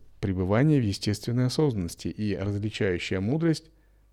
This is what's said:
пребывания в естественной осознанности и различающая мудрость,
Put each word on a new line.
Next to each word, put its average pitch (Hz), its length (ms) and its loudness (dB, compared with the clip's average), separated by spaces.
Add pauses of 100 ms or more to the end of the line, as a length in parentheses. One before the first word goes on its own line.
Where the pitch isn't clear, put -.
(200)
пребывания 101 600 4
в 123 40 2
естественной 110 600 -2
осознанности 120 640 -2
и 101 280 -4
различающая 101 840 -2
мудрость, 156 500 0 (440)